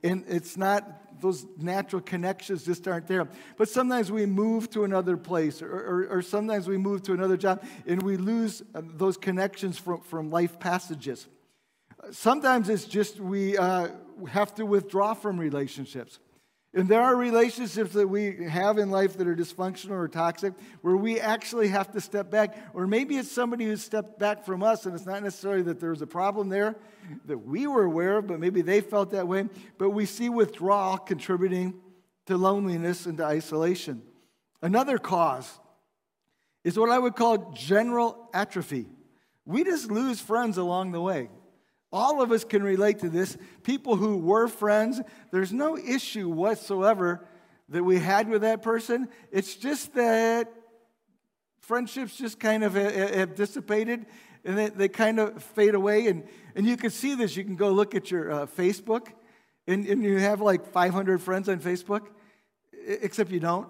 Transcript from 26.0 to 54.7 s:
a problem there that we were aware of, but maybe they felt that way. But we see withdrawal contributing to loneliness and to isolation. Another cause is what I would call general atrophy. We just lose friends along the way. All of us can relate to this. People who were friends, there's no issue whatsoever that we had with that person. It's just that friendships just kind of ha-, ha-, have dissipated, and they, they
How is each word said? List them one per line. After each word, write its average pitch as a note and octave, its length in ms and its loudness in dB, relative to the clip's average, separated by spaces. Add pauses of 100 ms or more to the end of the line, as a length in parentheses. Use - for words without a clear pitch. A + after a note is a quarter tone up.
a D3 40 -10
problem G3 400 -2
there G3+ 280 0 (500)
that C3 140 -6
we C#3+ 260 -4
were C4 200 4
aware F3+ 340 2
of, G#3 80 -6
but E3+ 120 -6
maybe F3+ 220 0
they F#3+ 200 4
felt G3+ 280 0
that F#3+ 180 -2
way. F#3+ 220 -2 (300)
But G3 100 2
we G#3 160 0
see A#3 240 -4
withdrawal G3 680 2
contributing F#3 720 0 (540)
to F#3 100 0
loneliness F3+ 680 0
and D#3+ 100 -6
to E3 80 -2
isolation. D#3 800 -2 (580)
Another A#3+ 380 2
cause D#3 500 0 (1120)
is F3 140 0
what A3+ 140 4
I B3 80 6
would B3 160 0
call A3+ 360 2
general A3+ 800 0
atrophy. E3+ 540 -4 (580)
We A3 200 0
just D#4 260 -2
lose A3+ 300 -2
friends A3 400 -2
along F3+ 320 -2
the E3+ 100 -4
way. D#3+ 280 -2 (640)
All C4+ 300 2
of A#3 100 2
us A3+ 120 2
can G#3 180 2
relate G3+ 380 2
to F3 100 -2
this. F3+ 260 -2 (280)
People B3+ 320 0
who G3+ 220 2
were G#3 300 4
friends, G#3+ 540 2 (300)
there's F#3 200 0
no D4+ 240 -2
issue A3 540 -4
whatsoever F#3+ 960 2 (440)
that E3+ 140 0
we F#3 140 6
had G3 320 2
with G#3+ 140 2
that A3 180 2
person. A3+ 480 -2 (220)
It's - 240 -4
just - 400 -6
that A3+ 580 2 (1080)
friendships A#3+ 540 -4
just A3+ 240 -8
kind A3 240 2
of G3 120 2
ha-, G3+ 160 2
ha-, G3 260 0
have F#3+ 160 0
dissipated, G#3+ 720 -2 (400)
and F#3 100 -2
they, G#3+ 140 0
they G3 180 0